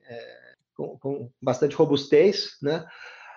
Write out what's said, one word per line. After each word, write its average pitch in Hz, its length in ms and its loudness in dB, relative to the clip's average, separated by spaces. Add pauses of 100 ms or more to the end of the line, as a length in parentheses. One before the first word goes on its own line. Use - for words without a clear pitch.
é, 120 480 -20 (220)
com, 139 220 -12
com 139 320 -10 (100)
bastante 131 340 0
robustez, 151 880 2
né? 156 240 -4 (500)